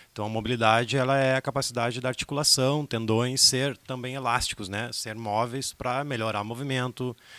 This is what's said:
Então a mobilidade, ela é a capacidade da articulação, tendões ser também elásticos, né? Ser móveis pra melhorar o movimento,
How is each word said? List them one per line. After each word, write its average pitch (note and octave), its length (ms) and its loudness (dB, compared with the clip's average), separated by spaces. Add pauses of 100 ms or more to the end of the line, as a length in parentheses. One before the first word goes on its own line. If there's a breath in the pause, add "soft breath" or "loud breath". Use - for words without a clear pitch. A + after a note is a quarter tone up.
(120)
Então G#2+ 140 -4
a G#2+ 40 -4
mobilidade, A2+ 680 4
ela C3 180 2
é C3 200 4
a C3+ 60 0
capacidade B2 600 -2
da B2+ 80 -2
articulação, C#3+ 800 0
tendões A#2 520 0
ser C3 380 4
também B2+ 380 -8
elásticos, B2 520 -2
né? G#2+ 240 -4
Ser - 240 -8
móveis A#2 580 -2
pra B2+ 300 -4
melhorar A2 380 -2
o G#2 40 -4
movimento, B2+ 720 -4 (240 loud breath)